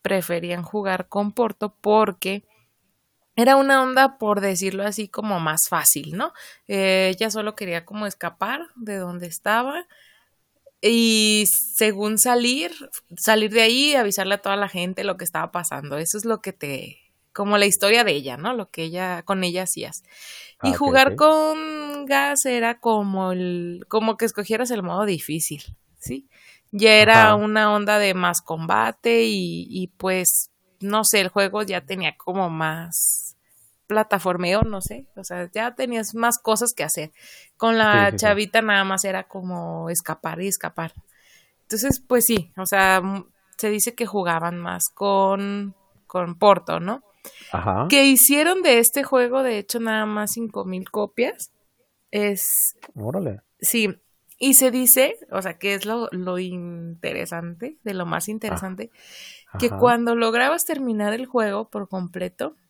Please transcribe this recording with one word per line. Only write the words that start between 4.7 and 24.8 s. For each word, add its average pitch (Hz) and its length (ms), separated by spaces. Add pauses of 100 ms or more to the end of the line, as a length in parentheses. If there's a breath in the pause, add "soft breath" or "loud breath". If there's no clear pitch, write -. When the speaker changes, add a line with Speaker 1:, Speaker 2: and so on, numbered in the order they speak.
Speaker 1:
así, 208 240
como 208 320
más 156 300
fácil, 151 480
¿no? 277 160 (340 loud breath)
Eh, 190 480
ella 220 140
solo 214 260
quería 170 300
como 208 220
escapar 233 680
de 214 220
donde 175 300
estaba 247 580 (1000 soft breath)
y 220 600
según 214 720
salir, 254 520 (440)
salir 214 360
de 226 100
ahí 262 300
y 285 40
avisarle 202 400
a 202 60
toda 196 160
la 202 100
gente 185 380
lo 190 100
que 190 80
estaba 165 280
pasando. 147 460
Eso 165 200
es 208 80
lo 220 160
que 196 100
te, - 460 (340)
como 208 260
la 202 80
historia 202 380
de 196 80
ella, 135 240
¿no? 208 180
Lo 220 160
que 165 140
ella, 175 400
con 190 220
ella 180 180
hacías. - 400 (580 loud breath)
Y 262 60
Speaker 2:
Ah, 269 40
ok, - 60
Speaker 1:
jugar 269 360
Speaker 2:
ok. - 20
Speaker 1:
con 311 880
Gas 277 400
era 240 360
como 196 500
el, 175 560
como 220 300
que 226 80
escogieras 220 460
el 208 120